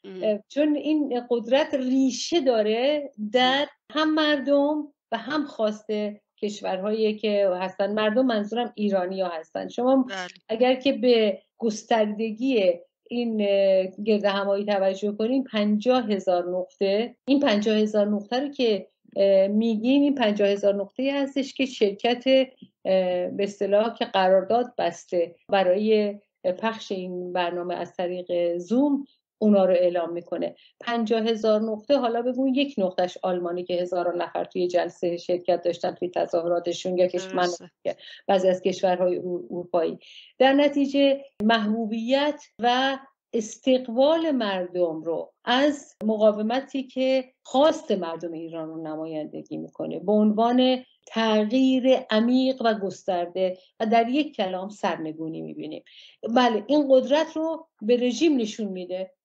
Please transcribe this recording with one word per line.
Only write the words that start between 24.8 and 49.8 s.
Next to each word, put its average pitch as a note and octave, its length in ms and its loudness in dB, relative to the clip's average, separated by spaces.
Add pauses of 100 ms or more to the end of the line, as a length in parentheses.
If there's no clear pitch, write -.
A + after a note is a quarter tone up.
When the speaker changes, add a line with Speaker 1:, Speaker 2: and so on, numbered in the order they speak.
Speaker 2:
برای G#3 640 2 (440)
پخش A3 340 -6
این F3+ 400 -8
برنامه F3 420 -4
از F3 220 -8
طریق F3 640 -4
زوم C4+ 460 0 (340)
اونا G3+ 260 4
رو F#3 80 4
اعلام F3 400 0
می‌کنه. E3+ 420 -8 (260)
پنجاه A3+ 420 -2
هزار A3 380 0
نقطه، A3 380 -2
حالا A#3+ 240 -2
بگو B3+ 260 -2
یک C#4 300 0
نقطهش F#3 440 -2
آلمانی F3+ 420 -4
که F3+ 100 -4
هزاران F3 480 -2
نفر E3+ 220 -4
توی F3+ 240 -2
جلسه F3 480 -2
شرکت F3 460 -2
داشتن F3 320 -4
توی F3+ 160 -6
تظاهراتشون، F3 880 -2
یا F3+ 80 6
کش-، F3+ 180 -4
Speaker 1:
درسته. F3+ 400 -2
Speaker 2:
من-، E3+ 300 -8 (320)
بعضی F#3+ 220 4
از F#3 120 2
کشورهای F3+ 560 0
او-، F3+ 340 -6
اروپایی. F3 480 -2 (400)
در C4 140 6
نتیجه C#4 720 2 (180)
محبوبیت A3+ 1000 0 (160)
و B3+ 400 0 (340)
استقبال B3+ 1000 0
مردم F3+ 720 -2
رو E3 300 -6 (120)
از C#4 600 0
مقاومتی A3 800 0
که C4 420 -2 (180)
خواست D4+ 500 2
مردم E3 400 -6
ایران D#3+ 360 -10
رو D#3+ 140 -10
نمایندگی D#3 760 -10
می‌کنه D#3+ 420 -10